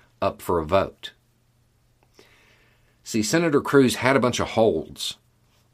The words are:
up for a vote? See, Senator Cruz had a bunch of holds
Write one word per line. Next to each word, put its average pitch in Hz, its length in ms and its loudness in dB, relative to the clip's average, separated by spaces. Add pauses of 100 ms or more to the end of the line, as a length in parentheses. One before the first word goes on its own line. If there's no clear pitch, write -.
(240)
up - 180 -4
for 90 180 -2
a 78 60 -4
vote? 87 460 -2 (1900)
See, - 180 -4
Senator 156 400 0
Cruz 131 340 4
had 127 200 2
a 127 40 2
bunch 120 200 -2
of - 100 -4
holds - 680 -2 (560)